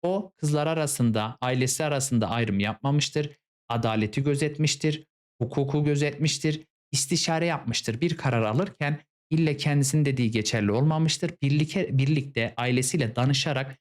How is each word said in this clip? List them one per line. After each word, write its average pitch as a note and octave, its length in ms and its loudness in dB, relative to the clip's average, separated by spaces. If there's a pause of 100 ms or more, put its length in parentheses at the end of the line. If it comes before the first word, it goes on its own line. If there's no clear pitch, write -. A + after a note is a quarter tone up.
O F#3+ 340 -2
kızlar D3+ 300 0
arasında, B2 720 0
ailesi C3 440 0
arasında B2+ 460 0
ayrım G#2 300 0
yapmamıştır. C#3+ 720 0 (380)
Adaleti A2+ 540 0
gözetmiştir, D3+ 840 0 (380)
hukuku C#3 420 0
gözetmiştir, D3 760 0 (320)
istişare E3 540 0
yapmıştır. A#2+ 540 -4
Bir E3 160 0
karar A#2+ 260 0
alırken D3 580 -2 (300)
ille D#3 260 2
kendisinin C#3+ 480 2
dediği B2+ 260 2
geçerli G#2+ 420 0
olmamıştır. D#3 580 2 (120)
Birlikte, D3 560 0
birlikte C3+ 580 0
ailesiyle B2+ 600 0
danışarak C3+ 640 0